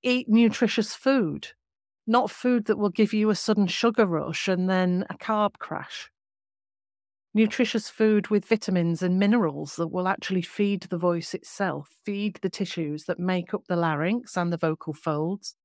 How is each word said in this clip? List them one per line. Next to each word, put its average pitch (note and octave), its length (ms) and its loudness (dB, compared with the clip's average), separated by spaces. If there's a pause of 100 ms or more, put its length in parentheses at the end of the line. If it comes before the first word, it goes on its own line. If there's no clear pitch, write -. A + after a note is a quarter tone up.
Eat B3 260 0
nutritious A3 640 4
food, F#3 540 0 (580)
not A3+ 240 2
food B3 360 0
that G#3 120 2
will G#3 100 0
give G#3 240 2
you G#3+ 180 2
a G3+ 40 4
sudden G3+ 320 2
sugar A#3 400 2
rush E3 420 -2
and F#3 220 0
then F#3 400 2
a - 40 -8
carb G#3+ 440 -2
crash. - 500 -10 (1300)
Nutritious A3 540 2
food G#3+ 400 2
with G#3 160 2
vitamins F3 580 0
and F3+ 160 2
minerals F#3 580 2
that E3 120 -2
will F3+ 200 -2
actually F#3+ 340 -2
feed G3+ 400 -2
the F3+ 160 -6
voice E3+ 360 -2
itself, D#3+ 560 -6 (140)
feed G3+ 380 -4
the F#3+ 60 -2
tissues D#3 560 -6
that F3 160 -4
make F3+ 320 -2
up - 160 -6
the F3+ 80 0
larynx E3+ 600 0
and F3 160 0
the E3+ 40 -2
vocal D#3+ 360 -2
folds D#3+ 600 -4 (100)